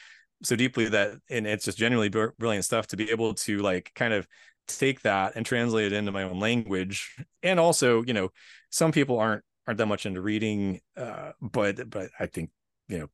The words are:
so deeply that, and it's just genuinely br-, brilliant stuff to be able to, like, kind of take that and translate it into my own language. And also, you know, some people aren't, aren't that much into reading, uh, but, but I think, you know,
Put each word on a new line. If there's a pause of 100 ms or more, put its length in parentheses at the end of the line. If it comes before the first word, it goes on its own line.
(440)
so
deeply
that, (140)
and
it's
just
genuinely
br-, (100)
brilliant
stuff
to
be
able
to,
like,
kind
of (400)
take
that
and
translate
it
into
my
own
language. (260)
And
also,
you
know, (400)
some
people
aren't, (240)
aren't
that
much
into
reading, (160)
uh, (100)
but,
but
I
think, (360)
you
know,